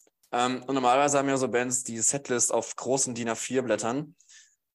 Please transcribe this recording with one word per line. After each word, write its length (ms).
Ähm, 320
und 100
normalerweise 440
haben 100
ja 80
so 120
Bands 360
die 160
Setlist 520
auf 220
großen 400
din 140
A 60
vier 280
Blättern 540